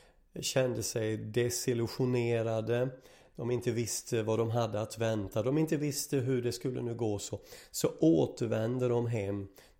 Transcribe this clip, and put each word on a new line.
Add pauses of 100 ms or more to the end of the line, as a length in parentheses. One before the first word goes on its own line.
(400)
kände
sig
desillusionerade, (480)
de
inte
visste
vad
de
hade
att
vänta,
de
inte
visste
hur
det
skulle
nu
gå,
så, (300)
så (100)
återvände
de
hem (320)